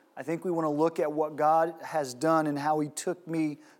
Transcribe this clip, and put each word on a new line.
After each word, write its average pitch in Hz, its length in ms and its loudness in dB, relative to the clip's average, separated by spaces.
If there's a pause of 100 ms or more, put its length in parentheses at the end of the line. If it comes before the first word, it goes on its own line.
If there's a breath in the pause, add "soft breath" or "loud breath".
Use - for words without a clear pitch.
(160 soft breath)
I - 60 -12
think 165 220 -4
we 180 80 -2
wanna 160 180 0
look 165 300 2
at 151 100 0
what 156 240 -2
God 160 480 4
has 143 320 -4
done 160 320 2
and 143 100 -2
how 151 220 0
he 151 120 -2
took - 360 -6
me 156 320 -2 (220 loud breath)